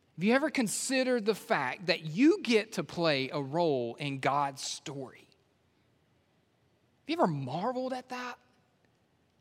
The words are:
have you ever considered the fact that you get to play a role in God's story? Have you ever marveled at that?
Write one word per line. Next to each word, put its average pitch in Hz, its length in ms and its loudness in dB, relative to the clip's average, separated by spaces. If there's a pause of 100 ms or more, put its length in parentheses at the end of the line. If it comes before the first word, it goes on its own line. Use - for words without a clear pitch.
(160)
have 156 60 -10
you 214 100 4
ever 277 180 4
considered 247 760 0
the 214 100 2
fact 151 520 -2
that 165 180 0
you 269 380 4
get 226 320 2
to 170 100 -2
play 143 480 0
a 147 100 -2
role 135 560 0
in 139 220 -6
God's 139 420 0
story? - 640 -12 (1700)
Have - 80 -14
you 320 80 -2
ever 330 100 4
marveled 185 680 -4
at 254 160 -10
that? 247 280 -10 (1040)